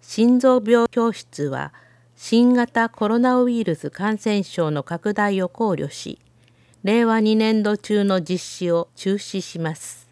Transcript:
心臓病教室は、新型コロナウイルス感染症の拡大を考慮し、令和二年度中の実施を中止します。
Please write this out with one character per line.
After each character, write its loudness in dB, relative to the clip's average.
心 2
臓 4
病 4
教 0
室 -10
は、 -6
新 4
型 0
コ -4
ロ 2
ナ 4
ウ 2
イ -2
ル 0
ス -10
感 -4
染 -2
症 -2
の -4
拡 -6
大 0
を -4
考 -2
慮 -4
し、 -14
令 2
和 2
二 2
年 2
度 0
中 -2
の 2
実 -4
施 -6
を 0
中 -2
止 -8
し -12
ま -4
す。 -18